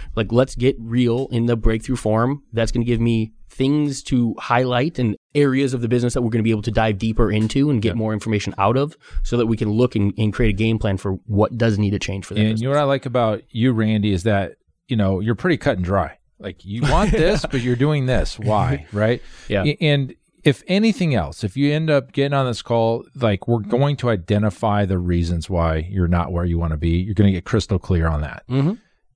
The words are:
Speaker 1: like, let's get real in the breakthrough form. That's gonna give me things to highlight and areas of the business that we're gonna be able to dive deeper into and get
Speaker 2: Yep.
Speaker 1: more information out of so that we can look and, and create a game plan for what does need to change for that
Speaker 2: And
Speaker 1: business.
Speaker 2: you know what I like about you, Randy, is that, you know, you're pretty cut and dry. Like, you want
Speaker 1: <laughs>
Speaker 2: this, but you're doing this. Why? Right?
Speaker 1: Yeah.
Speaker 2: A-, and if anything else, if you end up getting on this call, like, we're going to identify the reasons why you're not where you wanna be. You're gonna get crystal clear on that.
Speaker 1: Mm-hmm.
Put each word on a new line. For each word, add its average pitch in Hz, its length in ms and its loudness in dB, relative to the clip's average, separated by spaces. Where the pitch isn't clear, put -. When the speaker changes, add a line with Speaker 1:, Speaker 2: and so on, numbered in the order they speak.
Speaker 1:
like, 113 160 -2
let's 123 240 2
get 127 240 0
real 120 520 0
in 117 160 0
the 120 100 2
breakthrough 110 400 0
form. 117 460 0
That's 113 180 0
gonna 120 140 0
give 120 160 0
me 113 320 0
things 143 540 -2
to 120 340 0
highlight 123 600 0
and 117 160 0
areas 139 400 2
of 127 60 -4
the 117 80 -2
business 120 260 2
that 135 80 0
we're 117 80 0
gonna 113 140 0
be 113 80 2
able 107 100 0
to 113 100 -4
dive 110 260 0
deeper 110 340 2
into 110 380 2
and 123 120 2
get 110 80 2
Speaker 2:
Yep. 87 60 -4
Speaker 1:
more 110 180 -2
information 104 440 -2
out 101 180 2
of 143 220 -2
so - 140 0
that 120 80 2
we 113 100 0
can 107 160 -2
look 120 240 2
and, 101 220 0
and 107 160 0
create 110 160 2
a 98 80 -2
game 113 200 0
plan 107 200 -2
for 95 160 -4
what 107 320 0
does 113 200 2
need 101 140 0
to 101 80 -2
change 98 260 -8
for - 80 -14
that 104 80 -4
Speaker 2:
And 107 60 4
Speaker 1:
business. 110 140 -2
Speaker 2:
you 123 60 -4
know 139 80 -2
what 147 60 2
I 147 40 0
like 139 200 0
about 117 460 0
you, 120 200 2
Randy, 110 400 2
is 90 120 0
that, 101 300 0
you 123 80 -2
know, 98 240 2
you're 110 140 0
pretty 175 220 -2
cut 123 200 0
and 90 80 -2
dry. 92 320 -2
Like, - 260 -14
you 104 160 -6
want 165 300 2
Speaker 1:
<laughs> 202 120 2
Speaker 2:
this, 175 260 0
but 131 120 -2
you're 123 160 0
doing 139 300 0
this. - 320 0
Why? 123 520 0
Right? 110 300 0
Speaker 1:
Yeah. 98 160 0
Speaker 2:
A-, 147 160 0
and 143 360 0
if - 240 2
anything 185 480 0
else, 80 300 -4
if 98 100 -4
you 143 160 0
end 160 180 -2
up 135 220 0
getting 139 220 0
on 139 120 2
this 120 160 -4
call, 117 440 0
like, 110 320 0
we're 117 120 2
going 123 380 0
to 127 120 -2
identify 104 760 0
the 92 140 0
reasons 87 500 0
why 82 400 0
you're 92 200 2
not 87 240 0
where 87 120 -2
you 85 140 0
wanna 80 180 -2
be. 82 200 0
You're 98 180 -2
gonna 101 160 6
get 90 140 -2
crystal 101 340 0
clear 82 280 0
on 78 120 0
that. 73 300 -8
Speaker 1:
Mm-hmm. 139 240 0